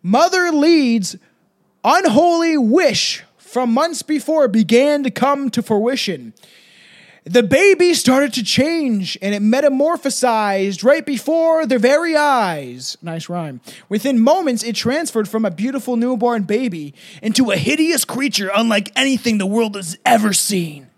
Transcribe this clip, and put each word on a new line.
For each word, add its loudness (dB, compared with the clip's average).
Mother 2
Leeds' 2
unholy 2
wish 0
from -4
months -2
before 0
began 2
to -2
come -2
to -4
fruition. -4
The 2
baby 4
started 2
to -4
change, -2
and -2
it -4
metamorphosized 0
right 2
before 0
their 0
very 2
eyes. -2
Nice -10
rhyme. -8
Within 0
moments, 2
it -6
transferred -4
from -2
a -2
beautiful -4
newborn 0
baby -4
into 0
a 2
hideous 0
creature -4
unlike 0
anything 0
the -2
world -2
has -10
ever 2
seen. -4